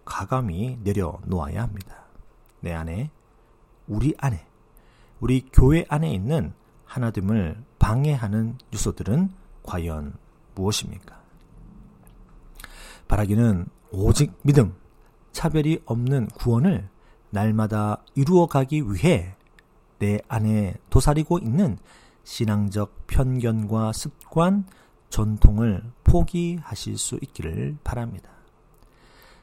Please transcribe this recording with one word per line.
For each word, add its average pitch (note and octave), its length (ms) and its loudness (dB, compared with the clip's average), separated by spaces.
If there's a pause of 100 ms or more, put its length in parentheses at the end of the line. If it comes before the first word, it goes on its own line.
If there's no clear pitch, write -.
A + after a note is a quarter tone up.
과감히 A#2+ 800 -4
내려놓아야 F#2 760 -2
합니다. G2+ 440 -10 (540)
내 F2 140 -6
안에, E2 360 -6 (800)
우리 A#2 300 0
안에, A#2+ 280 -4 (760)
우리 B2 320 0
교회 D3 380 8
안에 D#3 220 -2
있는 G#2 420 -2 (380)
하나됨을 G#2+ 720 -2 (160)
방해하는 A2+ 760 0 (160)
요소들은 A#2 560 0 (340)
과연 D#2 500 -8 (420)
무엇입니까? - 680 -6 (1900)
바라기는 G#2 580 2 (260)
오직 A2+ 420 2 (100)
믿음, C3+ 320 4 (560)
차별이 D#3 540 -2
없는 A#2+ 420 -2
구원을 A#2+ 640 0 (400)
날마다 G#2+ 720 -2 (120)
이루어가기 D3+ 760 2
위해 F#2+ 440 0 (640)
내 G#2 280 0
안에 G#2+ 480 0 (140)
도사리고 D3+ 500 2
있는 B2 380 0 (460)
신앙적 G#2 840 -4
편견과 A2 840 0
습관, F#3 720 -2 (440)
전통을 G#2+ 720 4 (200)
포기하실 E3+ 960 0
수 - 240 -6
있기를 C#3+ 640 -8
바랍니다. A#2 460 -8 (1120)